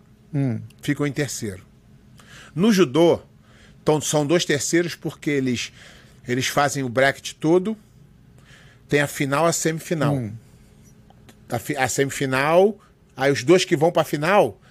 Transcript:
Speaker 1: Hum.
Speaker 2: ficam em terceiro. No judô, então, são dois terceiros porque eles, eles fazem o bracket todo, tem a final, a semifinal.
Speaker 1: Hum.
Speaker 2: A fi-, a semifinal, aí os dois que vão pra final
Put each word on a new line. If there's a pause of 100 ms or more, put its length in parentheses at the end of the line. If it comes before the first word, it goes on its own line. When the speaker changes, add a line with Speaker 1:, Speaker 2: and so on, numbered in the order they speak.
(340)
Speaker 1:
Hum. (220)
Speaker 2:
ficam
em
terceiro. (920)
No
judô, (640)
então,
são
dois
terceiros
porque
eles, (560)
eles
fazem
o
bracket
todo, (1120)
tem
a
final,
a
semifinal.
Speaker 1:
Hum. (1160)
Speaker 2:
A
fi-,
a
semifinal, (400)
aí
os
dois
que
vão
pra
final (100)